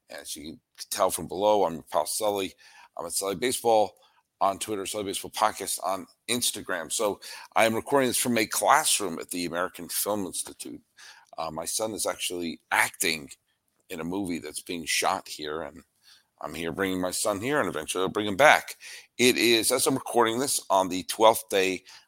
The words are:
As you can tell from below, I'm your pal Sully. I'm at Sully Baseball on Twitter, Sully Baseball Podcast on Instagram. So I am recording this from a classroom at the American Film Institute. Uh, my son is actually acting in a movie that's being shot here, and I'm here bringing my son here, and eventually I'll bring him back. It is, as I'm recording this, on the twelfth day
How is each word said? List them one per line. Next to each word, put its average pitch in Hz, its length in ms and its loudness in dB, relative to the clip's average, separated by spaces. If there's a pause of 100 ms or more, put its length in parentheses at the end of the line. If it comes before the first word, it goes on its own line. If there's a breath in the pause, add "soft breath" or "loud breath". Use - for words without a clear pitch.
(100)
As 73 260 -12
you 73 80 -14
can 80 160 -14 (300)
tell 95 200 2
from 85 180 -6
below, 101 360 4
I'm 82 100 0
your 76 160 -10
pal 78 160 0
Sully. 101 460 -2 (460 loud breath)
I'm 80 80 -8
at 85 60 -10
Sully 98 240 -2
Baseball 113 580 2 (440 soft breath)
on 95 200 0
Twitter, 98 260 -6
Sully 107 200 -6
Baseball 92 260 -6
Podcast - 520 0
on 95 240 -4 (220)
Instagram. 95 640 -4
So 104 280 0 (340 loud breath)
I 104 100 6
am 113 100 4
recording 127 360 2
this - 80 0
from 120 180 0
a 107 80 2
classroom 104 720 2
at - 120 -12
the 90 160 -4
American 85 420 -6
Film 101 380 -2
Institute. - 560 -12 (560 loud breath)
Uh, 80 120 -6
my 80 160 -8
son 110 260 -4
is 98 140 -4
actually 87 540 -6 (100)
acting 85 600 0 (600)
in 90 100 -8
a 80 40 -6
movie 87 340 -4
that's 76 240 -12
being 85 240 -8
shot - 420 0
here, 76 340 -8
and 73 200 -14 (580 soft breath)
I'm 76 140 -10
here 82 180 -6
bringing 92 280 0
my 90 100 -2
son 101 300 -2
here, 139 200 0
and 104 80 0
eventually 78 340 -4
I'll 95 60 2
bring 104 180 -2
him 101 100 -4
back. 135 400 6 (420 loud breath)
It 120 180 6
is, 110 340 4
as 127 160 2
I'm 143 80 2
recording 117 440 2
this, 131 320 -2
on 95 180 4
the 92 140 -4
twelfth - 480 4
day 95 320 2 (260 loud breath)